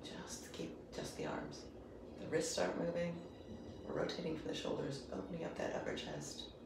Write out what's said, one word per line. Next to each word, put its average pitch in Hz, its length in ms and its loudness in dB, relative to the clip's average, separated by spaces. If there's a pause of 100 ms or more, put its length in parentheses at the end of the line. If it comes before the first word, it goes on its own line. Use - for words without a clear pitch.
Just - 480 -6
keep, - 240 -2 (200)
just - 220 -2
the - 80 2
arms. - 360 -2 (580)
The - 80 -4
wrists - 300 6
aren't - 220 6
moving. 170 360 4 (720)
We're - 140 4
rotating - 360 2
from - 100 -2
the - 80 2
shoulders, - 480 0 (100)
opening 165 320 0
up - 120 -2
that - 180 2
upper - 180 2
chest. - 500 -2 (220)